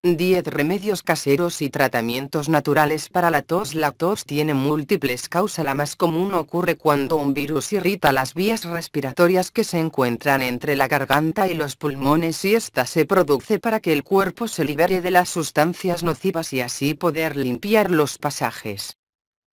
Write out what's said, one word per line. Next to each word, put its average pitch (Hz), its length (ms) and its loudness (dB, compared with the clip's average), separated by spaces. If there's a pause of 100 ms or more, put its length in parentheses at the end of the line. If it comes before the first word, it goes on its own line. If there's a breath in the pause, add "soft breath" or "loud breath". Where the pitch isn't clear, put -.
Diez 175 400 2
remedios 180 580 -2
caseros 156 600 0
y 143 80 -2
tratamientos 135 800 -2
naturales 151 580 2
para 175 240 2
la 143 100 2
tos. 165 320 -4
La 151 200 0
tos 185 320 -2
tiene 151 280 0
múltiples 139 760 -2
causas. 175 340 -2
La 139 120 -2
más 147 200 -4
común 180 380 -2
ocurre 170 420 -2
cuando 147 400 0
un 139 180 0
virus 143 380 -4
irrita 175 400 2
las 131 220 0
vías 202 320 -2
respiratorias 170 840 0
que 226 140 -2
se - 160 -2
encuentran 135 640 0
entre 127 340 -2
la 135 140 2
garganta 151 580 2
y 175 60 -2
los 151 240 -4
pulmones, 151 680 0
y 196 120 2
esta 131 300 -2
se 156 200 0
produce 165 540 2
para 220 200 -2
que 165 140 0
el 143 100 0
cuerpo 196 460 0
se 160 160 -2
libere 165 340 0
de 180 120 -4
las 180 180 4
sustancias 170 760 -2
nocivas 165 480 -4
y 131 80 -2
así 139 360 -2
poder 156 420 -2
limpiar 180 540 0
los 151 260 2
pasajes. 117 800 -6 (560)